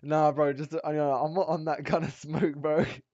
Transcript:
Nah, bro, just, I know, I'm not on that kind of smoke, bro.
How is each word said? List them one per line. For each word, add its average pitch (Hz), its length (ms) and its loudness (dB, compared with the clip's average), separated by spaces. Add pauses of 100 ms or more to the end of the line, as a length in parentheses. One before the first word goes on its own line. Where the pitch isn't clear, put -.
Nah, 151 320 2
bro, 143 200 4
just, 143 220 -6 (100)
I 151 80 -2
know, 147 200 2
I'm 147 220 0
not 185 140 0
on 160 180 -2
that 147 180 -2
kind 160 200 0
of 151 80 -4
smoke, 151 440 -2
bro. 151 280 2 (300)